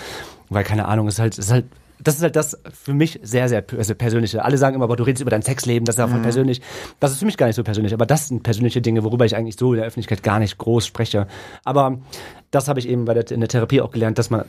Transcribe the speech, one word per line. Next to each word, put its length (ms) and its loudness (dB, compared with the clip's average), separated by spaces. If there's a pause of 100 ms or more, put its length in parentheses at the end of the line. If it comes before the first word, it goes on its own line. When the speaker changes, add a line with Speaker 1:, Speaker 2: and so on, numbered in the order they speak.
(500)
Speaker 1:
weil 140 0
keine 240 -2
Ahnung, 200 0
ist 120 -4
halt, 180 0
ist 140 -2
halt, 140 4 (380)
das 120 2
ist 80 -4
halt 120 2
das 220 -2 (160)
für 200 -8
mich 280 0
sehr, 260 0
sehr 140 2
pers-, 160 -8
also 180 -2
persönliche. 480 0
Alle 140 2
sagen 180 4
immer, 120 0
"Boah, 100 0
du 60 0
redest 180 0
über 80 -2
dein 140 2
Sexleben, 420 0
das 100 0
ist 40 0
ja 80 2
voll 120 2
Speaker 2:
Mhm. 40 -2
Speaker 1:
persönlich." 380 0 (380)
Das 120 2
ist 80 -8
für 60 -2
mich 120 0
gar 80 4
nicht 100 2
so 80 -2
persönlich, 300 0
aber 140 2
das 200 2
sind 160 -4
persönliche 380 0
Dinge, 220 2
worüber 220 2
ich 100 2
eigentlich 220 -6
so 160 2
in 60 2
der 80 -2
Öffentlichkeit 360 -6
gar 160 2
nicht 180 0
groß 300 0
spreche. 400 -2 (360)
Aber 360 2 (500)
das 180 0
habe 120 0
ich 100 -6
eben 160 0
bei 80 2
der, 180 0
in 80 -4
der 100 0
Therapie 320 2
auch 100 -2
gelernt, 260 0
dass 140 0
man, 180 0